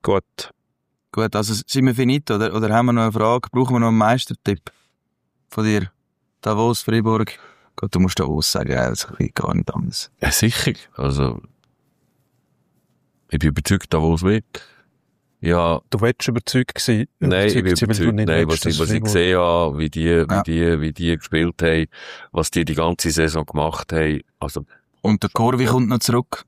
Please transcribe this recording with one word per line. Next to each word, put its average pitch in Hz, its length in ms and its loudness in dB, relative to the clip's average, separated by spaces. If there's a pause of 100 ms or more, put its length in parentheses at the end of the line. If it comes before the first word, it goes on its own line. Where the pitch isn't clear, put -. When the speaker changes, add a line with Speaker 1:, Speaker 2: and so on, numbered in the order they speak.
Speaker 1:
Gut. 98 200 0 (880)
Speaker 2:
Gut, 110 220 -2
also 107 180 0 (140)
sind 131 180 0
wir 127 120 4
finito, 131 400 0
oder? 101 180 0
Oder 110 180 0
haben 120 140 4
wir 123 60 2
noch 117 100 2
eine 110 100 0
Frage? 113 380 0
Brauchen 123 240 0
wir 120 60 2
noch 117 80 2
einen 113 100 4
Meistertipp 110 720 0 (800)
von 110 160 -4
dir? 104 260 0 (520)
Davos, 110 400 0
Fribourg? 110 500 0 (420)
Gut, - 180 -8
du 87 60 0
musst 92 220 2
Davos 76 320 -2
sagen, 65 180 -2
ja, 62 180 0
das - 200 -6 (100)
geht - 160 -2
gar - 200 -4
nicht - 200 -2
anders. - 460 -6
Speaker 3:
Ja, - 100 0
sicher. - 420 0 (220)
Also, 67 480 -2 (1900)
ich 80 60 -2
bin 78 120 2
überzeugt, 76 420 -2
Davos 82 300 2
wird. 104 220 2 (960)
Ja. 85 400 2 (100)
Speaker 1:
Du 104 100 -2
willst 117 280 0
überzeugt 117 500 -2
sein, 113 280 0 (120)
Speaker 3:
Nein, 95 300 2
ich 98 60 2
bin 92 120 2
Speaker 1:
überzeugt 101 300 2
sein, 82 120 0
wenn 107 80 0
du 107 60 0
Speaker 3:
überzeugt. 101 60 0
Speaker 1:
nicht - 0 -
Speaker 3:
Nein, 82 200 2
Speaker 1:
willst, 80 180 -2
Speaker 3:
was 82 60 0
ich, 73 60 -2
Speaker 1:
dass - 20 -4
Speaker 3:
was 82 100 0
ich - 80 2
Speaker 1:
Fribourg 107 60 -2
Speaker 3:
gesehen 92 340 2
habe, 85 400 2
wie 78 120 -2
die, 80 140 -4 (240)
wie 95 60 0
Speaker 2:
Ja. 98 80 0
Speaker 3:
die, 82 380 0
wie 76 120 -2
die 85 240 -2
gespielt 82 460 -2
haben, 80 240 2 (440)
was 80 220 -2
die 85 120 0
die 80 100 -2
ganze 82 360 0
Saison 78 360 0
gemacht 76 460 -4
haben, 78 280 0 (180)
also 73 260 -8 (360)
Speaker 2:
Und 107 220 0
der 101 80 -2
Corvi 123 340 2
kommt 123 240 2
noch 123 120 0
zurück - 480 -2